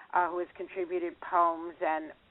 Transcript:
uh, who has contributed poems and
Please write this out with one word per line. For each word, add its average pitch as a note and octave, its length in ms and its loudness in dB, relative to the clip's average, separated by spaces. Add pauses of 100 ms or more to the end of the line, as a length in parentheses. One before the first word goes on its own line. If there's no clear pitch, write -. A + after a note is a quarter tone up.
(140)
uh, F3+ 160 4
who F3 80 -2
has F3 180 -2
contributed F3 640 -4
poems E3+ 600 2
and D#3 320 -2 (180)